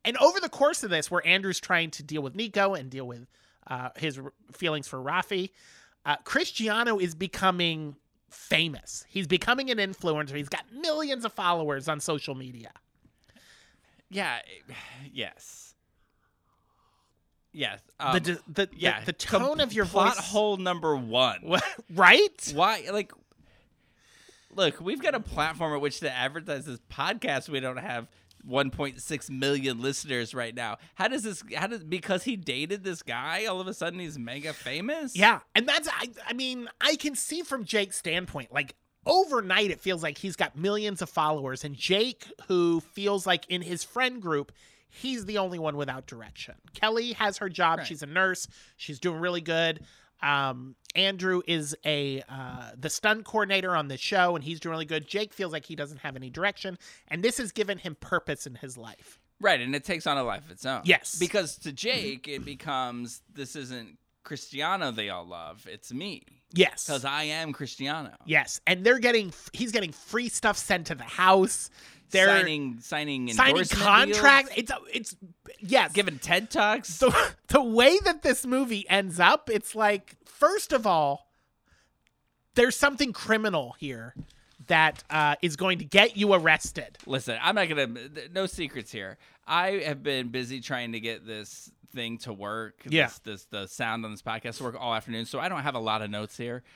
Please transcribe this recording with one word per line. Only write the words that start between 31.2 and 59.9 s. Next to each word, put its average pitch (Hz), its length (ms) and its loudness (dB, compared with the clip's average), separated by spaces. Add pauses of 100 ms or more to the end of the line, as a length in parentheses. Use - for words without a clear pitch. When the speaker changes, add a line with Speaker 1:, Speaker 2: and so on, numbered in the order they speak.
Speaker 2:
this, 208 200 -8 (120)
how 170 120 -2
does, 220 160 -10
because 180 400 -4
he 247 120 -4
dated 165 480 -6
this 180 200 -8
guy, 151 420 -4
all 185 160 -4
of 185 60 -10
a 185 60 -8
sudden 180 260 -6
he's 151 180 -10
mega 131 340 -8
famous? 240 640 -6
Speaker 1:
Yeah. 202 260 4 (120)
And 233 140 2
that's, 302 200 0
I, 269 220 -6 (180)
I 226 60 -6
mean, 247 340 -8 (140)
I 294 140 2
can 294 200 -4
see 320 280 -6
from 254 220 -6
Jake's 202 320 -2
standpoint, 160 540 -6
like, 135 240 -14 (300)
overnight 226 640 4
it 165 120 -4
feels 185 200 -2
like 151 160 -4
he's 190 180 -6
got 151 220 -2
millions 202 460 -2
of 160 60 -6
followers, 151 540 -2
and 143 120 -10
Jake, 208 500 0 (220)
who 170 320 4
feels 196 480 -2
like 180 200 2
in 180 140 -2
his 170 220 -6
friend 247 380 -2
group, 151 300 -2 (380)
he's 247 360 -6
the 208 120 -4
only 185 220 -2
one 151 160 -2
without 135 320 -6
direction. - 480 -16 (180)
Kelly 233 400 0
has 208 260 -2
her 196 100 -6
job. 165 300 2
Speaker 2:
Right. 143 80 -8
Speaker 1:
She's 151 160 -10
a - 20 -8
nurse. 180 420 0 (300)
She's 143 220 -12
doing 170 200 -2
really 175 220 -2
good. 165 400 0 (400)
Um, 135 540 -2 (200)
Andrew 185 520 2
is 160 280 -2 (100)
a, 143 440 -2
uh, 127 400 -12 (100)
the 151 100 -6
stunt 214 360 0
coordinator 190 500 0
on 147 140 0
the 135 80 -6
show, 180 400 4
and 143 80 -6
he's 160 160 -8
doing 170 100 -6
really 160 140 -4
good. 156 200 -4
Jake 202 280 -4
feels 185 180 -4
like 151 140 -8
he 165 100 -14
doesn't 143 220 -10
have 135 180 -10
any 131 140 -12
direction, 180 480 -4 (320)
and 160 120 -4
this 240 180 2
has 226 120 -8
given 196 280 -2
him 170 200 -10
purpose - 480 -4
in 127 80 -14
his 127 220 -14
life. - 420 -20 (220)
Speaker 2:
Right, 185 180 4
and 127 160 -2
it 139 80 -6
takes 170 240 -6